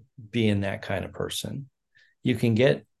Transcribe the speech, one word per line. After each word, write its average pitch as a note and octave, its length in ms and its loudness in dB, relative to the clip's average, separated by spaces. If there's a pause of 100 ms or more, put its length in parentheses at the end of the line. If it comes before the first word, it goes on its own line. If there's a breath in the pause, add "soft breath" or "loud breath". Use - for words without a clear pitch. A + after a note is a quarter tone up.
(300)
being G#2+ 320 2
that G2 220 -4
kind F#2 200 -4
of - 80 -10
person, - 560 -8 (560)
you B2+ 100 2
can A2+ 220 2
get C3+ 300 4 (160)